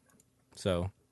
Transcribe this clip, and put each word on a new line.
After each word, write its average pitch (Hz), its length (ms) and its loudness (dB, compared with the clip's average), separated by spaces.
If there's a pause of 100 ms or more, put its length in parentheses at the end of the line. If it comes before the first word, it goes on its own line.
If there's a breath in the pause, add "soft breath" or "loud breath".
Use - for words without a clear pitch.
(540)
So. 92 380 0 (200)